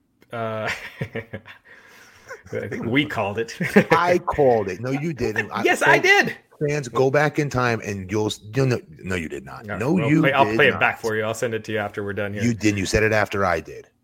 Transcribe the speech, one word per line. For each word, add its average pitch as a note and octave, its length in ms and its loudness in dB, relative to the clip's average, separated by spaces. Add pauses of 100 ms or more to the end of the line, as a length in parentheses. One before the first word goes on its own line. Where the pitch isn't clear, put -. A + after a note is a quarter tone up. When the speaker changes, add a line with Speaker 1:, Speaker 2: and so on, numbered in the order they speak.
(380)
Speaker 1:
Uh, A2 320 -4 (300)
<laughs> - 180 -8 (1400)
I G#2+ 140 -6
think - 180 -8
we C3+ 200 0
called G#2 340 -4
it. - 180 -6 (180)
<laughs> - 160 6
Speaker 2:
I F3 280 4
called B2 500 2
it. F2+ 100 -6
No, B2 120 -6
you D3 220 -4
didn't. A#2 380 -4
I - 120 -2
Speaker 1:
Yes, - 180 2
I D#4 180 4
Speaker 2:
told - 40 -2
Speaker 1:
did. G4 340 4 (320)
Speaker 2:
fans, D3 180 -4
go B2+ 240 2
back D3 280 2
in D3 100 0
time B2 340 0
and G2 280 -6
you'll, G#2+ 200 0 (220)
you'll C3+ 140 2
know. A#2+ 120 0 (200)
No, F#2 160 -6
you E2 140 -4
did C#2 160 -10
not. - 180 -16
Speaker 1:
All - 60 -12
right, F#2 100 -6
Speaker 2:
No, B2+ 140 0
Speaker 1:
we'll - 160 2
Speaker 2:
you D#3 120 4
Speaker 1:
play, C#3 120 4
I'll C3+ 120 6
Speaker 2:
did A2 100 0
Speaker 1:
play C3+ 140 6
Speaker 2:
not. F#2 80 2
Speaker 1:
it - 20 -4
back A#2+ 200 0
for A2 160 -2
you. A2 80 -2
I'll A2 100 -2
send A2+ 200 -4
it A2 120 -4
to A2+ 80 -8
you G#2+ 40 -2
after G#2 260 -4
we're G2+ 100 -6
done G2+ 200 -6
here. G#2 100 -4
Speaker 2:
You A#2+ 100 2
didn't. G#2 240 2
You F#2+ 80 -2
said G#2+ 180 2
it G#2+ 80 2
after G2+ 340 0
I E2+ 140 2
did. C#2+ 280 -14 (160)